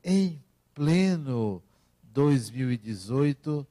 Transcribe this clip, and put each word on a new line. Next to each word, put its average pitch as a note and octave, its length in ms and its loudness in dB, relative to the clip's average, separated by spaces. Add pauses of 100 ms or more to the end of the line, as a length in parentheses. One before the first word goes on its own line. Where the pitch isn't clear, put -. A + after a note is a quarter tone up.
Em F3+ 400 0 (320)
pleno C#3+ 880 0 (400)
dois B2+ 480 2
mil B2+ 220 -4
e A#2+ 40 0
dezoito C3 960 -4